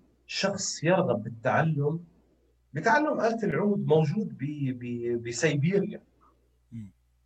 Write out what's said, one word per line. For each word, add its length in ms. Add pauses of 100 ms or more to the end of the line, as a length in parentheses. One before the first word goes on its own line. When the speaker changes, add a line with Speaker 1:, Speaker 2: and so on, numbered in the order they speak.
(280)
Speaker 1:
شخص 560
يرغب 400
بالتعلم، 840 (680)
بتعلم 480
آلة 220
العود 420
موجود 520
ب-، 420
ب-، 480
بسيبيريا. 760 (680)
Speaker 2:
مم. 200 (340)